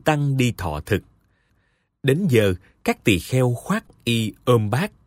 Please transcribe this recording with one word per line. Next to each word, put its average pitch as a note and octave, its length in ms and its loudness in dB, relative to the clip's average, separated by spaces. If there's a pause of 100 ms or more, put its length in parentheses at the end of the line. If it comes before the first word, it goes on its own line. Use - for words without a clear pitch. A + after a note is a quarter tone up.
tăng C#3+ 340 0
đi B2 200 2
thọ D2+ 280 -6
thực. F#2 180 -2 (1000)
Đến D#3+ 260 2
giờ, G#2 240 4 (300)
các - 200 -4
tỳ F#2 160 2
kheo B2+ 340 -2
khoác G3 320 -6 (180)
y A2+ 300 -2 (120)
ôm A2 240 2
bát C3+ 220 -2 (160)